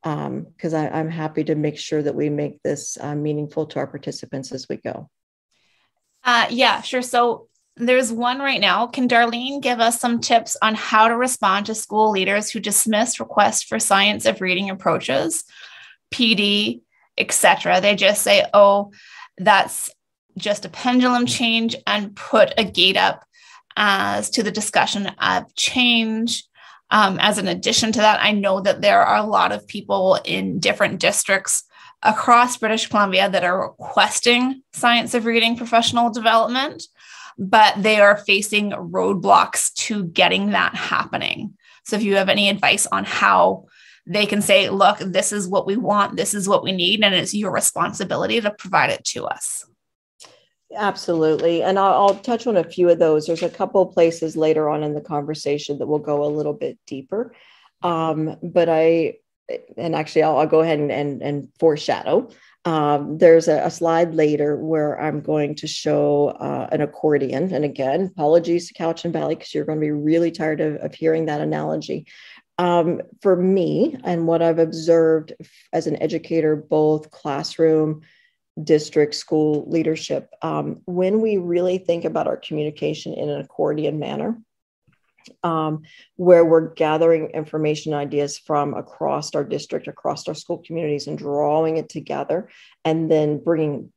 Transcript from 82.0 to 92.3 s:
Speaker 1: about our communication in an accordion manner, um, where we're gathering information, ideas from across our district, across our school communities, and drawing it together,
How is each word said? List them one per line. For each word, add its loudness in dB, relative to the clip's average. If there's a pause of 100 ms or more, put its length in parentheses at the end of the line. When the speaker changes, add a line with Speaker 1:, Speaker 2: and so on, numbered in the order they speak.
Speaker 1:
about -2
our -2
communication -6
in -6
an -6
accordion -4
manner, -6 (1040)
um, -4 (340)
where 8
we're 2
gathering 0
information, -6
ideas -4
from -4
across -6
our -2
district, -8
across -8
our -8
school -10
communities, -6
and -8
drawing -2
it -8
together, -6 (340)